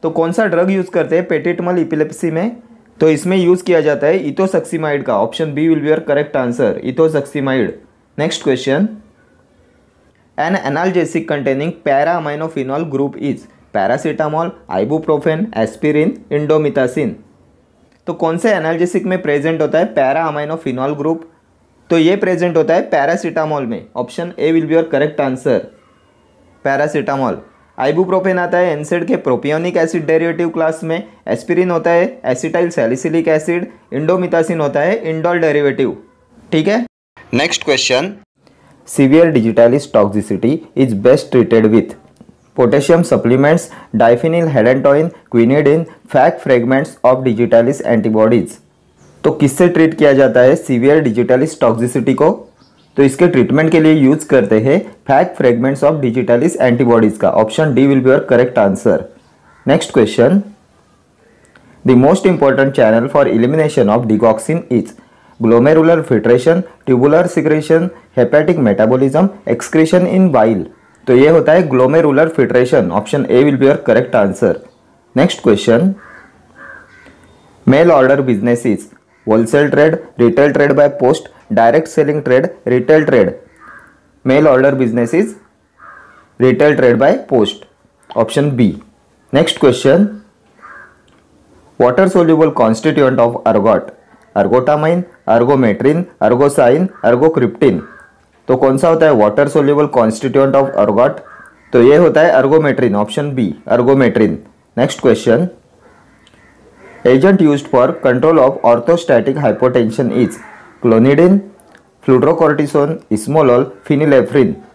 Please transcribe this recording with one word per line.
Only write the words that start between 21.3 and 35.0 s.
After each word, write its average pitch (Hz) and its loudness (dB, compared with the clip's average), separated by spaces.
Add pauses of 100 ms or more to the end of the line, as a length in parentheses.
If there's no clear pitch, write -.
तो 170 0
ये 165 2
प्रेजेंट 180 -2
होता 156 0
है 170 0
पैरासिटामोल 156 -4
में। 113 -10 (120)
Option 170 -10
A 156 -2
will 160 -2
be 160 0
your 160 0 (100)
correct 151 -2
answer, 127 -4 (1040)
paracetamol। 139 -4 (400)
ibuprofen 185 -2
आता 175 -4
है 180 0
एनसेड 156 -6
के - -2
प्रोपियोनिक 156 -4
एसिड 165 -4
डेरिवेटिव 165 -2
क्लास 160 -4
में, 165 -6 (240)
एस्पिरिन 175 -4
होता 165 -2
है 175 -2
एसिटाइल 165 -4
सैलिसिलिक 156 -4
एसिड, 165 -2 (260)
indomethacin 170 -2
होता 143 -2
है 190 -2